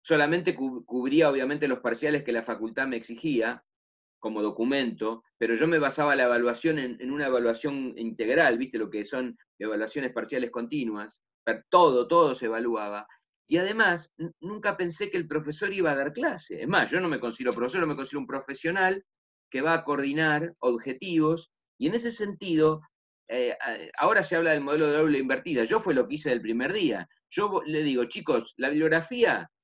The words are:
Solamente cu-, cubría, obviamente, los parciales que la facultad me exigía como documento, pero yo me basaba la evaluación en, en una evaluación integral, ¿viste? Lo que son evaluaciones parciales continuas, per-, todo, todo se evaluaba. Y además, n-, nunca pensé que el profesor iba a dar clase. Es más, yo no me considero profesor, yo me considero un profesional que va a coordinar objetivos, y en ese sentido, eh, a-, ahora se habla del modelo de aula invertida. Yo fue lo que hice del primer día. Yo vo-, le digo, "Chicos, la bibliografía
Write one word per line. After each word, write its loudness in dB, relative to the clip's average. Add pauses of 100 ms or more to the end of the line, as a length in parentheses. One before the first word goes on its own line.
Solamente 2
cu-, -6
cubría, 2
obviamente, 0
los -2
parciales 0
que -4
la 0
facultad -4
me -4
exigía -4 (580)
como -4
documento, -2 (160)
pero 2
yo 2
me 2
basaba 2
la 4
evaluación 2
en, -4
en -8
una -2
evaluación 0
integral, 2
¿viste? -4
Lo -4
que -6
son -6 (220)
evaluaciones -4
parciales -4
continuas, -6 (220)
per-, -4
todo, 6
todo 6
se -6
evaluaba. -4 (400)
Y 2
además, 0
n-, -8
nunca -4
pensé -4
que -2
el -4
profesor -4
iba 2
a 0
dar -2
clase. -6
Es -6
más, 2
yo 0
no -2
me -2
considero -4
profesor, -2
yo 0
me -4
considero -8
un -10
profesional -2 (460)
que -4
va 2
a -2
coordinar 0
objetivos, 0 (260)
y 0
en 0
ese -2
sentido, 0 (480)
eh, 0
a-, -6 (220)
ahora 4
se -2
habla 4
del 2
modelo 2
de 2
aula 4
invertida. 0
Yo 2
fue 0
lo 2
que -6
hice -2
del 2
primer -2
día. 0 (220)
Yo 0
vo-, 0
le 0
digo, 2
"Chicos, -2
la -2
bibliografía 2 (140)